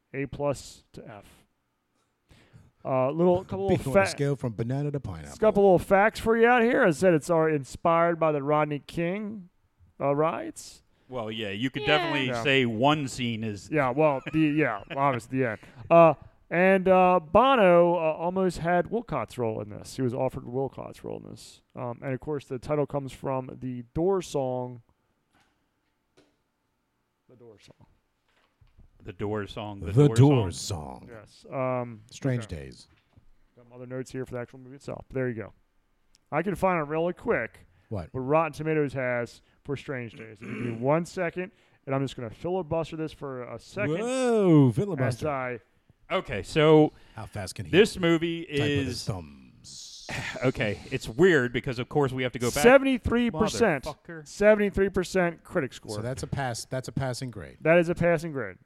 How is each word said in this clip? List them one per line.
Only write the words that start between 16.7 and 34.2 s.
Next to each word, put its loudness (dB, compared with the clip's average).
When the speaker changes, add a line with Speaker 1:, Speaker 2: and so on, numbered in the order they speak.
Speaker 1:
uh, 6
Bono, 6
uh, -2
almost -2
had 0
Wilcott's -6
role -2
in -10
this. -16
He -6
was 0
offered -4
Wilcott's -8
role -10
in -18
this. -20
Um, -10
and, -6
of -6
course, -8
the -10
title -2
comes -6
from -8
the -10
Doors -2
song. -6
The -20
Doors -20
song. -20
Speaker 3:
The -16
Doors -6
song. -12
The -8
Speaker 2:
The 6
Speaker 3:
Doors 2
Speaker 2:
Doors 4
Speaker 3:
song. -10
Speaker 2:
song. -20
Speaker 1:
Yes. -20
Um, -6
Speaker 2:
Strange -4
Speaker 1:
okay. -12
Speaker 2:
Days. -16
Speaker 1:
Some -20
other -16
notes -10
here -8